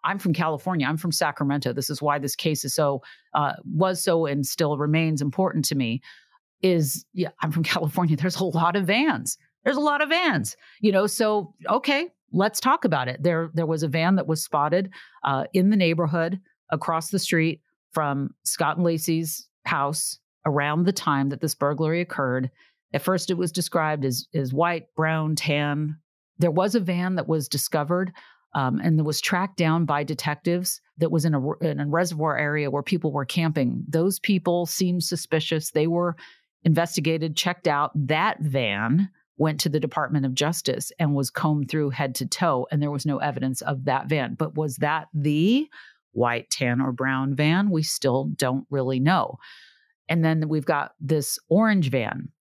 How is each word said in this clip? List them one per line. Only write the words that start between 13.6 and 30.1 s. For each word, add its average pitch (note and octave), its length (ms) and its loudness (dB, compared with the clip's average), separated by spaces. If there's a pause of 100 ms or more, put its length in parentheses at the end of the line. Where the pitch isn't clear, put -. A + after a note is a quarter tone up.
was D#3 180 -2
a D#3+ 60 0
van E3 260 2
that F3+ 120 0
was D#3 160 -2
spotted, F3 460 0 (340)
uh, C#3 300 0
in F#3 160 4
the G#3+ 80 4
neighborhood E3+ 600 2 (320)
across D#3+ 380 -2
the G3 100 -2
street D#3+ 420 0 (300)
from C#3 380 0 (160)
Scott D#3 320 -2
and F3 80 2
Lacey's E3 640 -2 (160)
house D3 540 -2 (260)
around D3 400 0
the F#3+ 80 2
time C#3 360 0
that C#3+ 120 -6
this D3+ 140 -4
burglary D#3 440 0
occurred. C3 520 -2 (420)
At C#3 80 -2
first, F#3 280 0
it F3+ 80 0
was F3 140 -2
described D#3 540 -2
as, B2+ 280 -2
as C3+ 200 -2
white, E3+ 420 0
brown, D#3+ 400 2
tan. D3 640 -2 (400)
There F3 140 2
was F#3 240 2
a A#3 40 4
van F3+ 360 -2
that E3 120 -4
was D#3 220 -2
discovered, E3+ 640 -2 (400)
um, C3 260 0
and D#3+ 180 2
that D#3 60 2
was D3+ 180 -2
tracked F#3+ 360 -2
down E3 280 2
by D3 180 0
detectives D#3 800 -4 (160)